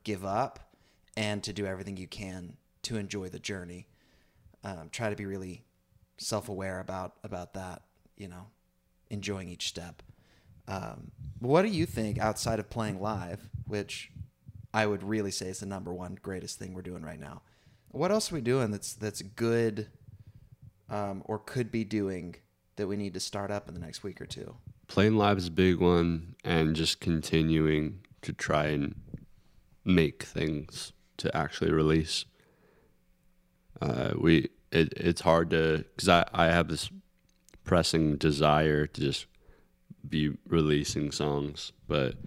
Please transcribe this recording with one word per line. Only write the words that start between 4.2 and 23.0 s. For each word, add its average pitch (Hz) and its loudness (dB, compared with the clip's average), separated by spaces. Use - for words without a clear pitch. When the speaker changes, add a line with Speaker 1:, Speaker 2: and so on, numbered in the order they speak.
Speaker 1:
Um, 85 -10
try 110 -4
to 104 -6
be 104 -8
really 95 -10
self-aware 95 -6
about, 92 -8
about 90 -10
that, 92 -12
you 101 -14
know, 87 -16
enjoying 98 -6
each - -8
step. 85 -12
Um, 92 -10
what 143 4
do 214 2
you 190 0
think 107 -2
outside 110 0
of 104 -8
playing 107 -4
live, 92 -6
which - -6
I 110 2
would 101 0
really 101 -2
say 92 -6
is 92 -8
the 101 -8
number 92 -8
one 90 -8
greatest 92 -8
thing 95 -12
we're 92 -12
doing 90 -10
right 78 -12
now? 69 -14
What 165 -2
else 214 0
are 170 -4
we 143 -2
doing 120 2
that's, - -6
that's 104 -6
good, 113 0
um, 101 -4
or 107 -4
could 117 -4
be 113 -2
doing 95 -4
that 104 -4
we 101 -4
need 101 -6